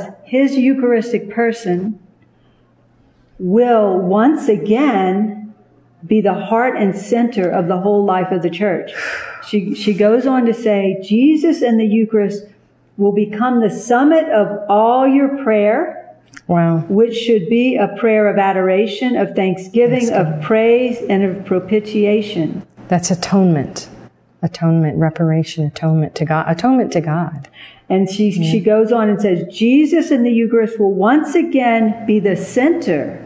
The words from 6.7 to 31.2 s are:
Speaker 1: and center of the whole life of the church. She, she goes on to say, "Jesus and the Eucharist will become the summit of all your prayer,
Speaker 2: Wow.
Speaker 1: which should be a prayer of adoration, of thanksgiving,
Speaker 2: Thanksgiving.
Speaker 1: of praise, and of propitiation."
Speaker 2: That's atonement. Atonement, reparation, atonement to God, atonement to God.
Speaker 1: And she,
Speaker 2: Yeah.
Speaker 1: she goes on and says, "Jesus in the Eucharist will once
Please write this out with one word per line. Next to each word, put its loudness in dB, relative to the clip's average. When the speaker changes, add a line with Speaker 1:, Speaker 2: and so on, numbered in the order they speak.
Speaker 1:
and 0
center -2
of -2
the -2
whole 2
life 0
of -2
the -2
church. -4
She, -2
she -2
goes 2
on 2
to 2
say, -2
"Jesus 2
and 2
the 2
Eucharist 0
will 2
become 0
the 2
summit 2
of 2
all 2
your 2
prayer, -2
Speaker 2:
Wow. 0
Speaker 1:
which 2
should 0
be 2
a 0
prayer 0
of -2
adoration, 0
of -4
thanksgiving, 0
Speaker 2:
Thanksgiving. 0
Speaker 1:
of -8
praise, 2
and 2
of -2
propitiation." -2
Speaker 2:
That's 0
atonement. 0
Atonement, 0
reparation, -2
atonement -2
to -4
God, -2
atonement 0
to -2
God. -6
Speaker 1:
And 0
she, 0
Speaker 2:
Yeah. -2
Speaker 1:
she 0
goes 2
on 0
and 0
says, 0
"Jesus 2
in 2
the 2
Eucharist 0
will 2
once 2